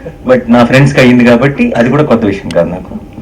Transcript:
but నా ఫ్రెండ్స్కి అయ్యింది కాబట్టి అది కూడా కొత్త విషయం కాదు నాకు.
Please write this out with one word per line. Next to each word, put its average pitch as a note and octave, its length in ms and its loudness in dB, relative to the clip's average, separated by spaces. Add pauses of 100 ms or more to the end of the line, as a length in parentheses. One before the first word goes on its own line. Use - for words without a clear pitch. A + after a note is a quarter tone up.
(280)
but B2+ 120 2 (100)
నా A#2+ 140 4
ఫ్రెండ్స్కి C#3 360 2
అయ్యింది B2 260 4
కాబట్టి A#2+ 520 0
అది A#2 120 0
కూడా D3 140 0
కొత్త A2+ 220 0
విషయం G2 240 -4
కాదు E2+ 200 -2
నాకు. F2+ 280 -12 (240)